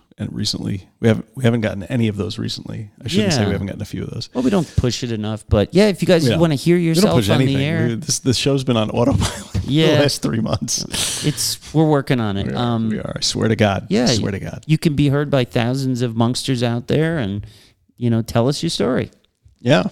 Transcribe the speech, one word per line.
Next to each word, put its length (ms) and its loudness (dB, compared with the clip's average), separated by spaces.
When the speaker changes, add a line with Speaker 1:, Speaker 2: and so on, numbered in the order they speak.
Speaker 1:
and 160 -8
recently. 540 -6
We 100 2
haven't, 260 2
we 100 -8
haven't 160 4
gotten 240 -4
any 240 0
of 80 -4
those 220 -4
recently. 520 -8
I 40 -6
shouldn't 260 2
say 60 0
Speaker 2:
Yeah. 60 2
Speaker 1:
we 60 0
haven't 160 -4
gotten 140 -10
a 40 -8
few 160 -8
of 80 -8
those. 220 -10
Speaker 2:
Well, 100 -4
we 80 2
don't 160 2
push 280 0
it 80 -4
enough, 360 -6
but 260 4
yeah, 140 6
if 120 -2
you 80 0
guys 180 4
Speaker 1:
Yeah. 120 4
Speaker 2:
wanna 160 4
hear 220 2
Speaker 1:
We 100 2
don't 100 2
Speaker 2:
yourself 200 4
Speaker 1:
push 120 2
Speaker 2:
on 80 4
Speaker 1:
anything. 220 2
Speaker 2:
the 60 2
air. 240 0
Speaker 1:
We, 80 -2
this, 240 -4
this 180 2
show's 260 0
been 140 2
on 120 0
autopilot 760 0
<laughs> 20 -
Speaker 2:
Yeah. 300 4
Speaker 1:
the 60 4
last 200 0
three 180 -2
months. 840 -4
Speaker 2:
It's, 340 -4
we're 140 4
working 300 2
on 200 -2
it. 100 -2
Speaker 1:
We 60 -6
are, 20 -4
Speaker 2:
Um, 320 -2
Speaker 1:
we 100 -2
are. 180 -8
I 40 -8
swear 280 -2
to 80 2
God. 340 2
Speaker 2:
yeah, 140 2
Speaker 1:
I 100 2
swear 180 -2
to 80 -6
God. 260 -12
Speaker 2:
you 120 2
can 160 0
be 160 2
heard 200 0
by 140 2
thousands 580 -2
of 120 -4
Monksters 480 0
out 260 -2
there 300 0
and, 280 -4
you 120 0
know, 120 2
tell 260 0
us 140 -2
your 80 -2
story. 400 -2
Speaker 1:
Yeah. 320 4